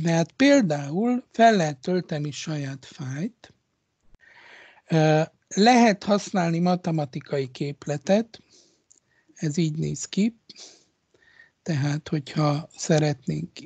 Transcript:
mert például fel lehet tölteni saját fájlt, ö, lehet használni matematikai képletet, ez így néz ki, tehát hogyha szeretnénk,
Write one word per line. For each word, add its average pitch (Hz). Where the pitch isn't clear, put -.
mert 165
például 226
fel 226
lehet 156
tölteni 160
saját 139
fájlt, 143
ö, 156
lehet 233
használni 185
matematikai 160
képletet, 147
ez 151
így 160
néz 151
ki, 220
tehát 147
hogyha 151
szeretnénk, 151